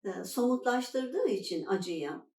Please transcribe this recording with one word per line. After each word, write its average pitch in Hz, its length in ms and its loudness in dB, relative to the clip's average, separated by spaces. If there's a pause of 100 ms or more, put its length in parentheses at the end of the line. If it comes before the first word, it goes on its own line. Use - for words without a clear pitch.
eee, 202 200 -6
somutlaştırdığı 254 1040 2
için 185 380 -2
acıyı 175 440 -2 (280)